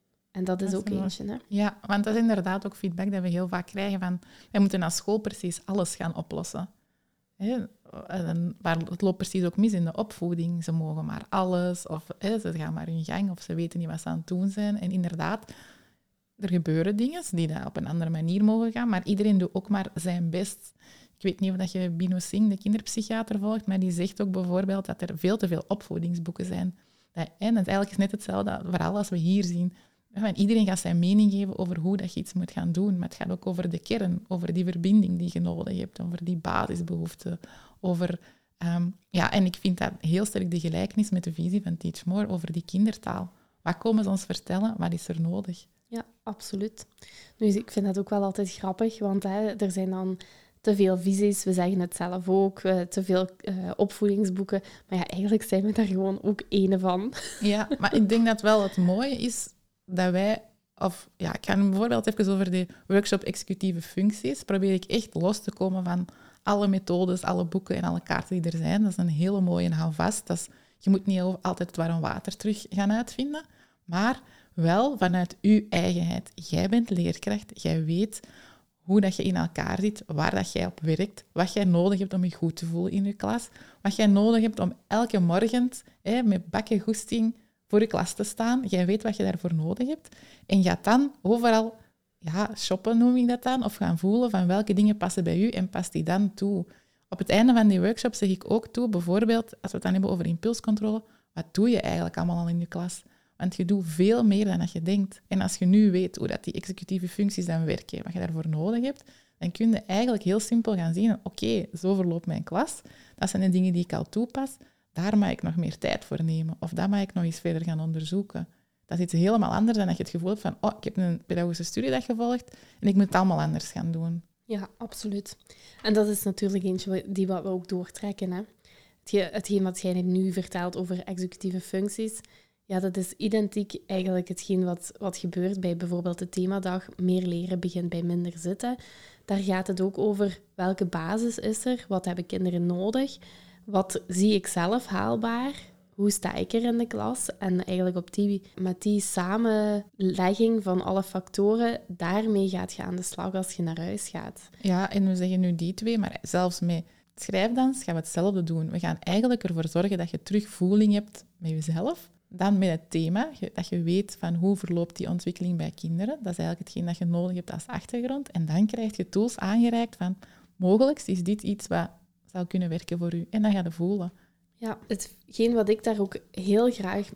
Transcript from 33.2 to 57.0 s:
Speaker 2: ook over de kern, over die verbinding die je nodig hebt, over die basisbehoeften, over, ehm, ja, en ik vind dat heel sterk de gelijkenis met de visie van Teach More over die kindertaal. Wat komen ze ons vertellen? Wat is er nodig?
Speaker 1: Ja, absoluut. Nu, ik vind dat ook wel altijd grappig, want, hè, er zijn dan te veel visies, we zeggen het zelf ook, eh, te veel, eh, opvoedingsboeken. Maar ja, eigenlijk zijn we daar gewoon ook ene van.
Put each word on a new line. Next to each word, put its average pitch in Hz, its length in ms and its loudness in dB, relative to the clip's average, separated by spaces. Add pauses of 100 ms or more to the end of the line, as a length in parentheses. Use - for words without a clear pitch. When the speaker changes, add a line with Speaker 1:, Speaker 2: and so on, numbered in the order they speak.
Speaker 2:
ook 180 160 -4
over 180 240 -2
de 170 80 -4
kern, 185 500 -2
over 175 240 -2
die 175 120 0
verbinding 180 540 4
die 175 140 -2
je 170 80 -2
nodig 170 380 -2
hebt, - 220 -8
over 175 240 -6
die 175 120 -2
basisbehoeften, 165 1040 -4 (400)
over, 180 400 -2 (380)
ehm, 175 280 -2 (240)
ja, - 220 0
en 196 120 4
ik 180 120 0
vind 180 220 0
dat - 220 -2
heel 175 240 2
sterk 185 260 -2
de 175 100 0
gelijkenis 185 500 0
met 180 140 0
de 165 80 -4
visie 180 300 -2
van 170 140 -2
Teach - 280 -8
More 202 240 -2
over 165 240 -4
die 170 120 -4
kindertaal. - 680 -2 (300)
Wat 175 160 -2
komen 220 260 2
ze 190 60 0
ons 190 140 0
vertellen? 190 540 -2
Wat 170 140 -2
is 170 160 -6
er 165 120 -4
nodig? 175 460 -4 (200)
Speaker 1:
Ja, 233 180 -8 (180)
absoluut. 208 640 -8 (500)
Nu, 220 100 2
ik 208 240 2
vind 202 160 0
dat 190 120 0
ook 196 120 -4
wel 202 120 2
altijd 190 300 -2
grappig, 220 460 -2
want, 196 240 0
hè, 202 240 -2
er 202 240 0
zijn 185 200 -2
dan 185 260 -4 (440)
te 208 160 4
veel 190 220 6
visies, 196 460 2
we 190 80 0
zeggen 180 280 2
het 175 160 -4
zelf 180 320 -4
ook, 196 320 4
eh, 185 200 2
te 180 240 -4
veel, 185 320 2
eh, 185 400 -6
opvoedingsboeken. 196 840 0 (280)
Maar 185 100 -2
ja, 175 80 -2
eigenlijk 202 360 0
zijn 196 220 2
we 214 80 0
daar 220 140 2
gewoon 190 360 0
ook 208 260 0
ene 190 300 4
van. 185 340 0 (140)